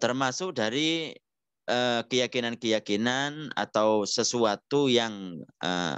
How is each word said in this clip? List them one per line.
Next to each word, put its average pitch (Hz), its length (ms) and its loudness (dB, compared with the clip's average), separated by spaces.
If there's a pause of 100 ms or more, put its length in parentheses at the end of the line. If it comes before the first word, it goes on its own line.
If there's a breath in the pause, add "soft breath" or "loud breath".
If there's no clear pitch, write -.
termasuk 131 560 -2
dari, 147 560 -2 (520)
eh, 120 400 0
keyakinan-keyakinan 123 1500 -2
atau 107 520 2
sesuatu 120 840 0
yang, 101 520 0
eh, 87 560 -2